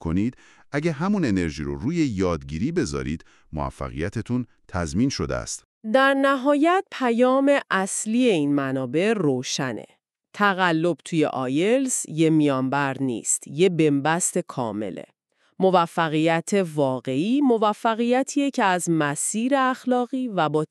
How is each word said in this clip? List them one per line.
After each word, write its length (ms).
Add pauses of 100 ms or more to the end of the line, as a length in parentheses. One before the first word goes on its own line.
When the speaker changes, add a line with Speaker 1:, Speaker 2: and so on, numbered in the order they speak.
Speaker 1:
کنید، 360 (360)
اگه 200
همون 320
انرژی 380
رو 120
روی 220
یادگیری 760
بذارید، 520 (280)
موفقیتتون 960 (220)
تضمین 400
شده 280
است. 280 (280)
Speaker 2:
در 220
نهایت 760
پیام 680 (120)
اصلی 540
این 300
منابع 580
روشنه. 720 (480)
تقلب 720
توی 200
آیلتس 840
یه 220
میانبر 720
نیست، 480
یه 200
بنبست 680
کامله. 680 (540)
موفقیت 920 (240)
واقعی، 680
موفقیتیه 1120
که 140
از 260
مسیر 640
اخلاقی 720
و 200
با 220